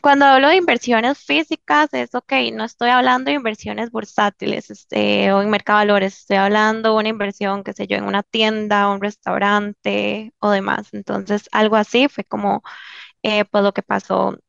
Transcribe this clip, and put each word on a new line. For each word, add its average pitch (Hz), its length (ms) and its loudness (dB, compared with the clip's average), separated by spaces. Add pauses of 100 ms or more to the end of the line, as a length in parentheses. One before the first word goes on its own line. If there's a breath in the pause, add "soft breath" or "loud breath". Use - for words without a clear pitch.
Cuando 285 240 6
hablo 269 220 6
de 349 80 6
inversiones 247 680 0
físicas, 294 680 0
es, 247 200 -6
ok, - 180 -6 (220)
no 220 100 -6
estoy 240 260 -2
hablando 254 400 2
de 294 60 0
inversiones 220 560 -6
bursátiles, 208 760 -4
este, 208 640 0
o 196 100 2
en 208 80 -2
mercado 208 300 2
de 208 60 2
valores, 196 340 0
estoy 202 180 -2
hablando 214 520 2
de 220 100 2
una 214 100 -2
inversión, 202 540 -6
qué 196 100 -10
sé 202 120 -8
yo, 196 100 -2
en 202 80 -4
una 202 200 -2
tienda, 214 640 0
un 196 120 -4
restaurante 208 1400 -4
o 208 100 0
demás. 202 440 -2
Entonces, 202 580 -6
algo 214 240 2
así 240 320 2
fue - 160 -8
como, 208 380 -4 (600 loud breath)
eh, 214 240 0
pues, 202 180 0
lo 196 100 2
que - 80 -6
pasó 196 560 -2 (100)